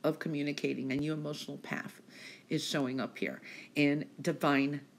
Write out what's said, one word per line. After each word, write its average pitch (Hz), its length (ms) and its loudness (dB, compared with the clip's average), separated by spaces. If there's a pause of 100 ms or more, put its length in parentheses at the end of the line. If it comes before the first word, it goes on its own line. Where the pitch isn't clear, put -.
of 156 140 2
communicating, 143 720 0
a 135 40 0
new 151 160 0
emotional 147 460 -6
path - 420 -8 (480)
is - 160 0
showing 131 360 0
up - 180 -4
here 67 220 -4 (340)
in 147 320 4 (140)
divine 143 640 2 (160)